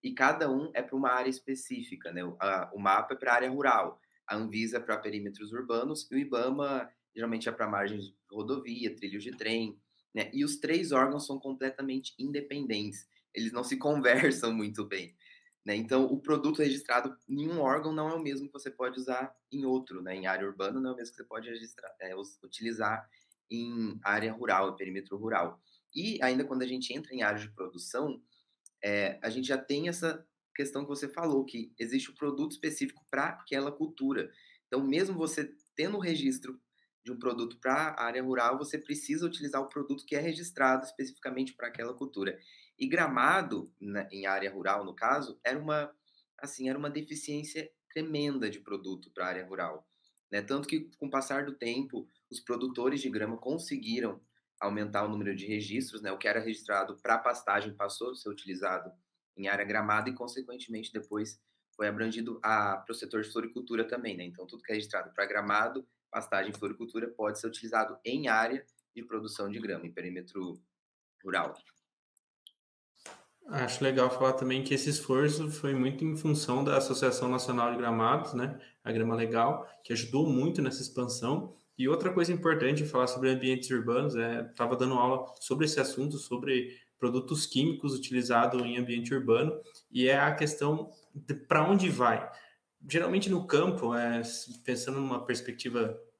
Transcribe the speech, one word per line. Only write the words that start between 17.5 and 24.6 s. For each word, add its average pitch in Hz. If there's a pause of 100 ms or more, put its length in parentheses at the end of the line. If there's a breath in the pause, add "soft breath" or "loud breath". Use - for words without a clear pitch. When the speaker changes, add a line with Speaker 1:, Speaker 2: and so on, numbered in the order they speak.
Speaker 1:
órgão 151
não 156
é 165
o 165
mesmo 139
que -
você 135
pode 127
usar 131 (160)
em 139
outro, 127
né? 92
Em 95
área 95
urbana 98
não 131
é -
o -
mesmo 120
que -
você -
pode 113
registrar, 113
é, 92
us-, 98
utilizar 110 (440 soft breath)
em 117
área 110
rural, 98